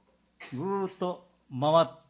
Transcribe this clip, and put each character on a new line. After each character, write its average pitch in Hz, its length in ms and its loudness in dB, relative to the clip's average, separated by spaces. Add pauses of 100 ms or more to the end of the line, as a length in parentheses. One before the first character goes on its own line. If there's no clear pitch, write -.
(540)
ぐ 190 320 -4
ー - 20 -4
っ 185 100 -14
と 180 280 -6 (240)
回 131 220 0 (120)
っ 160 40 0 (220)